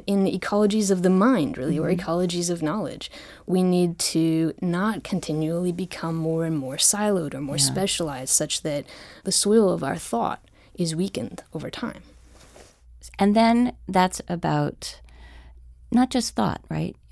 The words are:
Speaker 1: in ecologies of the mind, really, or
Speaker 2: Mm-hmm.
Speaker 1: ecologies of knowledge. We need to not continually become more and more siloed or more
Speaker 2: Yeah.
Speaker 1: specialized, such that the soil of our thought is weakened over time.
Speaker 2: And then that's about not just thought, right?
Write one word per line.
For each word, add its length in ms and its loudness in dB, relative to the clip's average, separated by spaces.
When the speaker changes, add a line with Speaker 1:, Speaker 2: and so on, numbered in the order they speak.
Speaker 1:
in 180 2
ecologies 680 2
of 120 2
the 80 4
mind, 480 4
really, 200 -2
or 100 -2
Speaker 2:
Mm-hmm. 120 0
Speaker 1:
ecologies 500 -2
of 120 -4
knowledge. 480 -4
We 160 2
need 360 2
to 480 2
not 420 -2
continually 680 -2
become 440 -6
more 300 0
and 100 -2
more 220 -6
siloed 560 2
or 80 -8
more 160 -4
Speaker 2:
Yeah. 140 4
Speaker 1:
specialized, 580 -2
such 320 0
that 240 -4
the 80 -2
soil 380 6
of 140 -2
our 140 -4
thought 420 -4
is 220 -4
weakened 460 -4
over 180 -10
time. 320 -10
Speaker 2:
And 180 4
then 380 4
that's 400 0
about 760 -4
not 200 4
just 240 -2
thought, 360 0
right? 260 -4